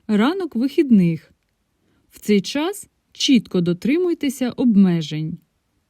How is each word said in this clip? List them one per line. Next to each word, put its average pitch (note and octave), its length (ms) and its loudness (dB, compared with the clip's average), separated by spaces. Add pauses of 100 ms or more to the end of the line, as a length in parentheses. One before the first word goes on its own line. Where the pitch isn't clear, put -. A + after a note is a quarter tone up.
ранок C4+ 480 0
вихідних. A3+ 760 2 (800)
В - 100 -20
цей G#3 220 0
час D#4+ 480 -6 (220)
чітко G#3 500 0
дотримуйтеся C4 880 -2
обмежень. E3+ 880 0 (520)